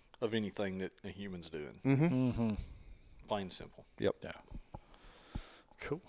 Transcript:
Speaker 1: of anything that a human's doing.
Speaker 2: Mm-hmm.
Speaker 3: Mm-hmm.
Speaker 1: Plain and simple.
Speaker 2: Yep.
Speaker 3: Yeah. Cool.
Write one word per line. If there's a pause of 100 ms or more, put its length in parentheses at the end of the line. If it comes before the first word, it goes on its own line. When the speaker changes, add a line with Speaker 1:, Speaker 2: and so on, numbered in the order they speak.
(200)
Speaker 1:
of
anything
that (140)
a
human's
doing.
Speaker 2:
Mm-hmm. (260)
Speaker 3:
Mm-hmm. (760)
Speaker 1:
Plain
and
simple. (140)
Speaker 2:
Yep.
Speaker 3:
Yeah. (1500)
Cool.